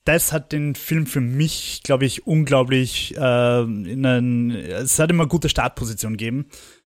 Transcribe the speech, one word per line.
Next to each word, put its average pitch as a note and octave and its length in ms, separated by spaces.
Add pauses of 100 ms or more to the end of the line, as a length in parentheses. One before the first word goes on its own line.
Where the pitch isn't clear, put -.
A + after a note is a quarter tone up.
das E3 260
hat D#3 200
den D3 240
Film D#3+ 320
für C3+ 140
mich, C3+ 640
glaub C3+ 200
ich, - 240
unglaublich, C3+ 920
äh, B2 460
in A2+ 420
einen, A#2+ 460
es G2+ 480
hat D#3 100
immer E3 180
gute D#3 220
Startposition A2 680
gegeben, A#2+ 320 (480)